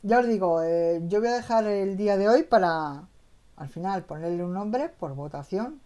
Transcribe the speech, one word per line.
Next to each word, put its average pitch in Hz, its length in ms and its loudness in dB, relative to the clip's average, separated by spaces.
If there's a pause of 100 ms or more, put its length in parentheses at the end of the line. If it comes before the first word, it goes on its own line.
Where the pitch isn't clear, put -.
Ya 226 180 4
os 240 80 2
digo, 180 340 2
eh, 170 460 2
yo 208 100 2
voy 233 120 0
a 247 40 0
dejar 226 320 0
el 196 300 0
día 202 200 2
de 202 120 2
hoy 277 160 6
para, 160 640 0 (480)
al 143 120 -12
final, 180 360 -6
ponerle 170 400 -6
un 175 100 -6
nombre 214 340 -4
por 151 260 -10
votación. 151 720 -8